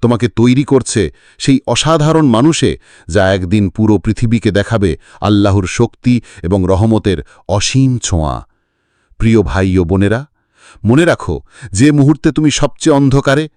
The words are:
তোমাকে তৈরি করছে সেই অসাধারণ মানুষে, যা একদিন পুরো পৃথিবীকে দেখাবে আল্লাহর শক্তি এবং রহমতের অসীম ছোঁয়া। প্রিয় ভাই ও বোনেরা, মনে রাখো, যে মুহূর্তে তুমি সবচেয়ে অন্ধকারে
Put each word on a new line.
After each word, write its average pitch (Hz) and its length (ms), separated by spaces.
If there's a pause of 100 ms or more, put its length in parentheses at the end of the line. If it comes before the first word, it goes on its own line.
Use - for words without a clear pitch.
তোমাকে 117 280
তৈরি 123 360
করছে 120 380 (380)
সেই 135 260
অসাধারণ 156 640
মানুষে, 123 420 (380)
যা 95 200
একদিন 95 420
পুরো 107 280
পৃথিবীকে 110 520
দেখাবে 98 400 (300)
আল্লাহর 101 480
শক্তি - 460 (280)
এবং 92 240
রহমতের 98 520 (300)
অসীম 127 500
ছোঁয়া। 78 380 (840)
প্রিয় 113 220
ভাই 92 260 (100)
ও 92 60
বোনেরা, 98 360 (640)
মনে 123 220
রাখো, 117 300 (380)
যে 110 200
মুহূর্তে 143 400
তুমি 151 180
সবচেয়ে 147 480
অন্ধকারে 139 460 (120)